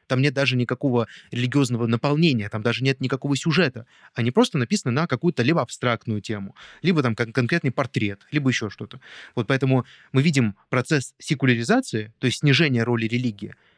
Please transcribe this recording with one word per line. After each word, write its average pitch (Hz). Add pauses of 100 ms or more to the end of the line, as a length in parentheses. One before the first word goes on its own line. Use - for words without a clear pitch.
Там 127
нет 143
даже 127
никакого 120 (260)
религиозного 120
наполнения, 131
там 104
даже 117
нет 135
никакого 135
сюжета. 139 (280)
Они 120
просто 220
написаны 117
на 156
какую-то 160
либо 151
абстрактную 117
тему, 101 (260)
либо 156
там 117
кон-, 113
конкретный 135
портрет, 110 (120)
либо 139
ещё 110
что-то. - (360)
Вот 117
поэтому 131 (260)
мы 131
видим 135 (140)
процесс 131
секуляризации, 123
то 131
есть -
снижение 135
роли 117
религии 110 (240)